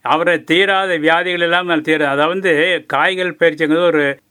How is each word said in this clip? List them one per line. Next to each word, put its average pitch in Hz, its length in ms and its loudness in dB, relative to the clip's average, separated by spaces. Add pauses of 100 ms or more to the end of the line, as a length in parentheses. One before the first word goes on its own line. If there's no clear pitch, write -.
அவரை 170 420 0
தீராத 190 540 0
வியாதிகள் 170 500 0
எல்லாம் 175 240 0 (100)
தீர-, 151 280 0
அதாவது 170 420 0 (360)
காய்கள் 180 520 -2
பயிற்சிங்கிறது 160 500 2
ஒரு 151 160 2 (260)